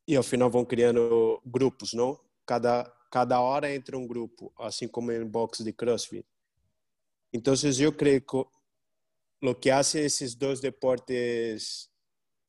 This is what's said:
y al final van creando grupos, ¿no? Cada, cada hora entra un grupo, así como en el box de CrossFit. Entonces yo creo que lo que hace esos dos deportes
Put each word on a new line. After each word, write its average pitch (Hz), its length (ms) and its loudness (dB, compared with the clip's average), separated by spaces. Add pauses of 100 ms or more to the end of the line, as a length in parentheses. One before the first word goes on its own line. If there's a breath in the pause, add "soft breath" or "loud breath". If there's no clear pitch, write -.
y 160 80 2
al 127 100 4
final 123 260 2
van 120 160 2
creando 117 800 4
grupos, 123 500 -2
¿no? 127 280 -2 (220)
Cada, 120 500 0 (160)
cada 123 300 2
hora 143 300 0
entra 135 260 -8
un 127 100 -8
grupo, 113 520 -10
así 113 300 -8
como 120 220 -6
en 117 80 -2
el 113 60 -4
box 113 400 -4
de 110 100 -6
CrossFit. 110 520 -4 (1080)
Entonces 131 440 0
yo 147 200 2
creo 139 280 2
que 131 200 -4 (960)
lo 123 200 -2
que 143 120 4
hace 143 320 2
esos 127 340 -4
dos 135 220 -2
deportes 123 1300 -4 (580)